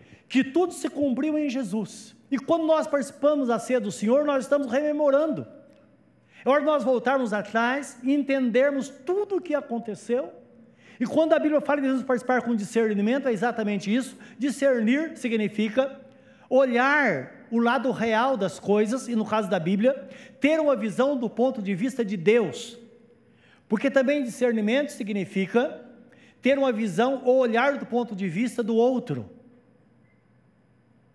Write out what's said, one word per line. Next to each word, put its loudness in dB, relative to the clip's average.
que 2
tudo 0
se -6
cumpriu 0
em -2
Jesus. -6
E 0
quando 0
nós 2
participamos 0
da 0
ceia 0
do -4
Senhor, 0
nós 0
estamos 0
rememorando. 0
É 2
hora 4
de -4
nós 2
voltarmos 0
atrás -2
e 0
entendermos 0
tudo -4
o -2
que -4
aconteceu. -6
E -2
quando 2
a 4
Bíblia 2
fala 0
de 0
Jesus -2
participar 0
com -2
discernimento, 0
é 0
exatamente -2
isso. -4
Discernir 0
significa -2
olhar 2
o 2
lado 2
real 0
das -4
coisas, 0
e -4
no 0
caso -2
da 0
Bíblia, 2
ter 4
uma 2
visão 0
do -2
ponto 0
de -2
vista -2
de -4
Deus. 2
Porque 0
também 2
discernimento 0
significa -2
ter 2
uma 2
visão 0
ou 6
olhar 2
do -8
ponto -2
de -4
vista -2
do -2
outro. 0